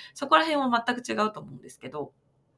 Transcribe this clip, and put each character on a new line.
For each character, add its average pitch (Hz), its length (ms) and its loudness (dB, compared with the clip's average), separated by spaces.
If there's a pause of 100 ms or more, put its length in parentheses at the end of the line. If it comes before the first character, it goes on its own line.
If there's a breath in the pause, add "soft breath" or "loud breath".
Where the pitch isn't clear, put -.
(140 loud breath)
そ 285 160 -6
こ 311 80 8
ら 320 80 6
辺 302 160 2
は 240 260 2
全 247 80 2
く 247 100 -8
違 220 100 -2 (120)
う 214 60 -4
と 151 80 -10
思 - 100 -14
う 127 40 -14
ん 120 40 -16
で - 100 -20
す - 80 -20
け 127 120 -14
ど、 143 240 -8 (440)